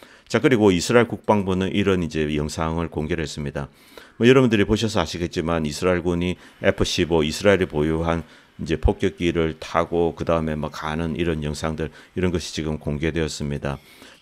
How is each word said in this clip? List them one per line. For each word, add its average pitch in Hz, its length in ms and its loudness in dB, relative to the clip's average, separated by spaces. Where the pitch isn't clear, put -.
자, 117 100 0
그리고 107 320 6
이스라엘 113 360 4
국방부는 95 680 0
이런 92 300 2
이제 76 340 -2
영상을 80 500 -2
공개를 80 340 -4
했습니다. 71 460 -8
뭐 117 140 4
여러분들이 123 340 6
보셔서 104 380 0
아시겠지만 82 640 -2
이스라엘군이 87 720 0
에프 - 240 0
십오, 80 380 2
이스라엘이 90 420 2
보유한 80 580 -2
이제 78 140 -4
폭격기를 85 840 0
타고 85 540 0
그다음에 78 400 -2
막 76 180 -6
가는 78 420 -6
이런 80 300 -2
영상들, 78 460 -6
이런 90 180 0
것이 - 200 -6
지금 78 240 -4
공개되었습니다. 73 1000 -4